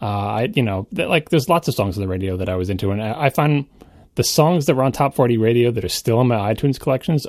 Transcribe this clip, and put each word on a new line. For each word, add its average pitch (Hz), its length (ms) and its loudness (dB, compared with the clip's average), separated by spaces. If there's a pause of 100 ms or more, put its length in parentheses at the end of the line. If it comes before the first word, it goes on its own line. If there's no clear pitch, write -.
Uh, 117 60 -6
I, 104 360 -2 (120)
you 127 80 -2
know, 98 320 -4
th-, 170 140 -4
like, 165 220 -2
there's 156 180 2
lots 170 180 0
of 143 80 -2
songs 98 220 -2
on 101 60 -4
the 95 60 -4
radio 92 280 -4
that 92 120 -4
I 92 60 -2
was 92 160 -2
into, 98 220 -2
and 104 100 -4
I, 113 220 -4
I 135 60 2
find 147 360 2 (480)
the 120 100 0
songs 156 420 2
that 147 100 4
were 131 80 2
on 135 80 2
Top 139 220 0
forty 120 220 2
radio 117 360 4
that 104 120 -4
are 87 40 -4
still 117 320 0
in 127 80 4
my 110 260 0
iTunes 139 240 0
collections, 139 500 0